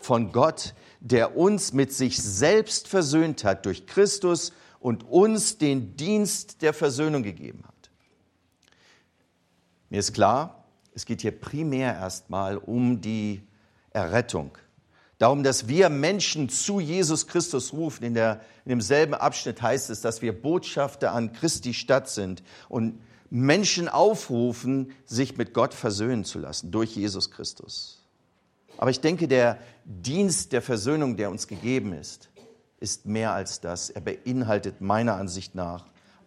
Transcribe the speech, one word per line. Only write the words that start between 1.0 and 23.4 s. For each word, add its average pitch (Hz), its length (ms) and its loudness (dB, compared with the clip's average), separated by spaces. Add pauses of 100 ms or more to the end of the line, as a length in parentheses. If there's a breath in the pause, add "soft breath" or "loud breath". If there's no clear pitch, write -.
uns 190 360 2
mit 131 200 2
sich 127 280 -2
selbst 151 680 2
versöhnt 160 560 2
hat 95 220 2
durch 95 200 -4
Christus 185 680 2 (280 loud breath)
und 117 240 -2
uns 208 540 4
den 135 380 0
Dienst 208 680 -2
der 151 100 4
Versöhnung 147 500 0
gegeben 80 420 -10
hat.“ - 260 -20 (2000 soft breath)
Mir 101 100 -2
ist 107 120 -2
klar, 113 520 2 (280)
es - 140 -14
geht - 160 -6
hier 107 160 -4
primär 135 560 -2
erstmal 95 640 -6
um 123 420 0
die 107 460 -4 (440 soft breath)
Errettung. 90 680 -2 (640 soft breath)
Darum, 135 220 6
dass 127 240 2
wir 170 200 6
Menschen 156 600 0
zu 202 320 -2
Jesus 160 480 0
Christus 147 440 -2
rufen. 151 300 -6
In 120 120 -2
der, 113 260 2 (240 loud breath)
in 135 60 -6
demselben 139 440 2
Abschnitt - 480 -2
heißt 123 280 0
es, 107 100 -8
dass 113 200 -2
wir 113 120 -2
Botschafter 143 800 -2
an 117 200 -2
Christi 123 420 -4
Stadt 135 340 2
sind 92 340 -6 (260 loud breath)
und 113 320 -2 (300 loud breath)
Menschen 160 580 2